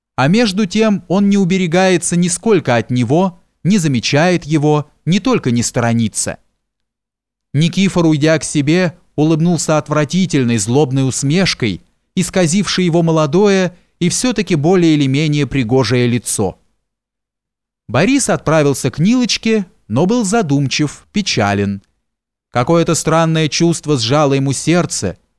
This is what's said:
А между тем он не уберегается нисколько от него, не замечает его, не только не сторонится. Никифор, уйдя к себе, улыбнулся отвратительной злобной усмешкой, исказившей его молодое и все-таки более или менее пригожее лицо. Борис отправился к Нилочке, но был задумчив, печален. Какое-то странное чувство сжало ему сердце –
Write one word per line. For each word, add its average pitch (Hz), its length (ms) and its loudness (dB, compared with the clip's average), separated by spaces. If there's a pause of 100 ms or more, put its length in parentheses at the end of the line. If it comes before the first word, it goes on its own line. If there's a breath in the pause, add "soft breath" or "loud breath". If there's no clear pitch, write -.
(160)
А 127 100 2
между 208 400 0
тем 214 400 0
он 202 240 0
не 202 80 2
уберегается 185 800 0
нисколько 175 580 0
от 113 160 -2
него, 139 480 0 (240)
не 202 160 2
замечает 156 640 0
его, 147 480 0 (140)
не 185 160 0
только 190 320 0
не 120 100 0
сторонится. 117 760 -2 (1160)
Никифор, 170 500 0
уйдя 156 320 2
к 147 60 -2
себе, 156 560 -2 (160)
улыбнулся 160 640 0
отвратительной 151 800 0
злобной 131 480 0
усмешкой, 135 760 -2 (340)
исказившей 185 680 0
его 170 200 2
молодое 175 720 2 (240 soft breath)
и 175 80 2
все-таки 208 480 -2
более 165 380 4
или 147 120 2
менее 147 400 0
пригожее 123 600 0
лицо. 113 500 -4 (1300)
Борис 202 420 0
отправился 147 600 0
к - 80 -12
Нилочке, 220 680 0 (200)
но 135 200 0
был 233 180 0
задумчив, 147 880 -2
печален. 101 680 -2 (680)
Какое-то 165 460 0
странное 160 520 0
чувство 151 480 0
сжало 139 380 0
ему 135 180 0
сердце – 151 640 -2 (220)